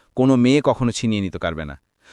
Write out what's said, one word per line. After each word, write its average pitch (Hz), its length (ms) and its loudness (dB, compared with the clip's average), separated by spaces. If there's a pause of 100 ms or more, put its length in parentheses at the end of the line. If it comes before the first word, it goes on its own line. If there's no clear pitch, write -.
(160)
কোনো 131 200 4
মেয়ে 127 280 4
কখনো 123 260 0
ছিনিয়ে 107 320 -4
নিতে 90 160 -6
পারবে 80 260 -6
না। 69 160 -14 (320)